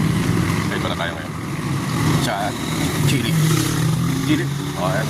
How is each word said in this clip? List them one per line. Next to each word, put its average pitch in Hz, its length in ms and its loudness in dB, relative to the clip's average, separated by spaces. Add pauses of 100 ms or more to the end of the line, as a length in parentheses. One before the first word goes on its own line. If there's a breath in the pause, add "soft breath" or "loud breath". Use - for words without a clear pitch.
(720)
Dito 95 160 -2
na 90 80 -2
tayo 87 160 -4
ngayon. - 220 -8 (880)
Sa - 100 0 (800)
Chile. 135 200 2 (920)
Chile. 143 220 2 (340)
Oh, 87 80 0
ayan, 92 220 0